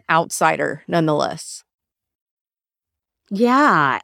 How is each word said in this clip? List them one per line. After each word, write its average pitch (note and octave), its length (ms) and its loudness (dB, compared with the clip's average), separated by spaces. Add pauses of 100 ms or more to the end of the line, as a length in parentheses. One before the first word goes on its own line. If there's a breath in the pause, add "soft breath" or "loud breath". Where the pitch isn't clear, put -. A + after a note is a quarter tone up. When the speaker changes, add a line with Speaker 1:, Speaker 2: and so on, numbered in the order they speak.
Speaker 1:
outsider, D#3+ 800 -2
nonetheless. D#3+ 800 -2 (1600)
Speaker 2:
Yeah. G#3 760 2